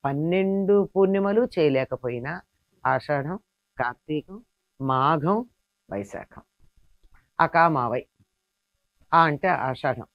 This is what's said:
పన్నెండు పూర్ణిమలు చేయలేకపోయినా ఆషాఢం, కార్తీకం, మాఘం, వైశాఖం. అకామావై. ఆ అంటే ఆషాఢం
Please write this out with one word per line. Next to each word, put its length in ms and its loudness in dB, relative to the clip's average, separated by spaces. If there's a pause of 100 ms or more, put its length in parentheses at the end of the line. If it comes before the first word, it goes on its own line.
పన్నెండు 920 0
పూర్ణిమలు 520 2 (100)
చేయలేకపోయినా 800 -2 (460)
ఆషాఢం, 520 -2 (400)
కార్తీకం, 680 -8 (360)
మాఘం, 680 0 (460)
వైశాఖం. 500 -12 (1000)
అకామావై. 640 2 (1080)
ఆ 100 8
అంటే 240 0
ఆషాఢం 680 -2